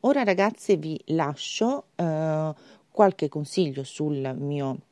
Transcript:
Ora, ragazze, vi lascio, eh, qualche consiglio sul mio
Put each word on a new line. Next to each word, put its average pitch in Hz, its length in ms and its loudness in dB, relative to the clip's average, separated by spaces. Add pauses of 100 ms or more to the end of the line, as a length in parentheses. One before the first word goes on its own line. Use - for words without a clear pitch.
Ora, 269 220 2
ragazze, 202 540 2
vi 156 300 -6
lascio, 165 760 -2 (100)
eh, 156 580 -2 (380)
qualche 185 380 4
consiglio 147 540 -2
sul 135 540 -4
mio 139 420 -4 (120)